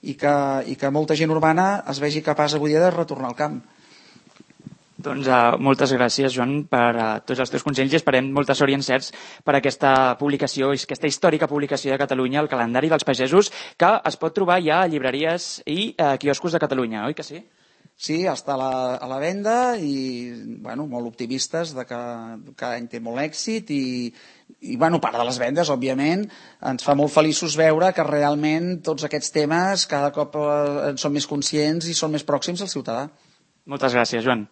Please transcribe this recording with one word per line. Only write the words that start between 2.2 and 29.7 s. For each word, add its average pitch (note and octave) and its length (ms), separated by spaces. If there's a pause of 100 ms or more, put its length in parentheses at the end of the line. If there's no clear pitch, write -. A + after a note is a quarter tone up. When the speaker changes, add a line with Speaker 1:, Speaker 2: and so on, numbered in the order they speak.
Speaker 1:
capaç D3+ 320
avui D3+ 160
dia D#3+ 100
de F3+ 80
retornar C#3 400
al - 60
camp. D3+ 180 (1400)
Speaker 2:
Doncs, C#3 320
eh, A#2+ 320
moltes C3+ 320
gràcies, B2+ 400
Joan, C3 300 (100)
per, A#2+ 240
eh, A2+ 120 (200)
tots C3 160
els - 80
teus C3 100
consells C3+ 300
i D#3+ 60
esperem C3+ 340
molta C3+ 240
sort C#3 160
i C#3 60
encerts C3 340 (320)
per D3 140
aquesta C3 600
publicació, C#3 540
aquesta C#3 340
històrica D#3 440
publicació C#3+ 420
de C3+ 80
Catalunya, C3 400
el D3+ 80
calendari B2 400
dels D#3+ 160
pagesos, C#3 480 (240)
que F3+ 160 (160)
es F3+ 80
pot D#3+ 180
trobar F#3 300
ja D#3 180
a F#3 60
llibreries D3+ 760
i, F#3 320
eh, C#3+ 200
quioscos D3 380
de - 20
Catalunya, B2 480
oi C#3+ 80
que - 80
sí? D#3+ 220 (520)
Speaker 1:
Sí, E3 320
està C#3 260
a C3 60
la, C3 120 (240)
a C3 120
la C3 100
venda G#3+ 600
i, C3 520 (320)
bueno, A#2+ 220
molt A#2+ 220
optimistes C3 640
de B2+ 160
que A#2+ 120 (560)
cada A#2+ 200
any A#2+ 160
té A#2 80
molt A#2 220
èxit G#3+ 500
i, B2+ 400 (480)
i, - 160
bueno, D#3+ 200
a - 40
part A#2 160
de A#2+ 80
les B2 160
vendes, D3 320
òbviament, C#3 540 (460)
ens B2 120
fa C#3+ 120
molt C#3+ 160
feliços D#3 440
veure D#3+ 400
que E3 80
realment D3+ 800
tots D#3 200
aquests D3 280
temes F3 560